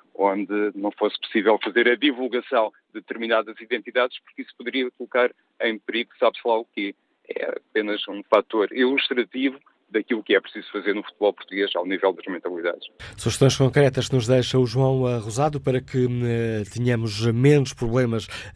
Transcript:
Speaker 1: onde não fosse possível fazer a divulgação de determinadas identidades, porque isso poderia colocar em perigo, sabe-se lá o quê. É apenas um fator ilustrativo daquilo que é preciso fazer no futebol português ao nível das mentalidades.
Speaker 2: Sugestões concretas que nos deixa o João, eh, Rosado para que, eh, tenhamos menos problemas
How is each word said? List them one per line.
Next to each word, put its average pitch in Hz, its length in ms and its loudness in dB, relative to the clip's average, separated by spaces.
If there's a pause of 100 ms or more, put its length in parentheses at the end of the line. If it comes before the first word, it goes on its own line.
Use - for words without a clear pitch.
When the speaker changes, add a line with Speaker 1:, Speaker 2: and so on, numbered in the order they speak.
(160)
Speaker 1:
onde 101 600 0
não 101 160 -4
fosse - 280 -2
possível 104 440 2
fazer 113 260 2
a 123 60 4
divulgação 120 760 0 (220)
de 104 80 -12
determinadas 110 580 -4
identidades, 120 600 -2
porque - 240 -16
isso - 140 -20
poderia 123 340 -4
colocar 123 400 0 (300)
em 110 180 -2
perigo, 117 400 -6
sabe-se 120 280 0
lá 113 120 2
o 117 60 -6
quê. 101 300 -6 (320)
É - 180 -8
apenas - 640 -4
um 101 220 -10
fator 104 420 2
ilustrativo 131 880 0 (300)
daquilo 107 340 -2
que 104 120 2
é 95 60 4
preciso - 300 -12
fazer 101 240 -2
no 104 80 -6
futebol - 300 0
português 98 420 -4
ao 87 100 -2
nível 95 280 0
das 82 120 -16
mentalidades. 87 640 -6 (260)
Speaker 2:
Sugestões - 400 2
concretas 135 540 2
que 135 60 0
nos 120 120 0
deixa 127 300 2
o 131 80 4
João, 131 420 2
eh, 120 120 0
Rosado 135 420 -2
para 127 180 0
que, 131 260 0
eh, 117 580 0 (100)
tenhamos 113 580 0
menos 135 420 6
problemas 117 540 0 (280)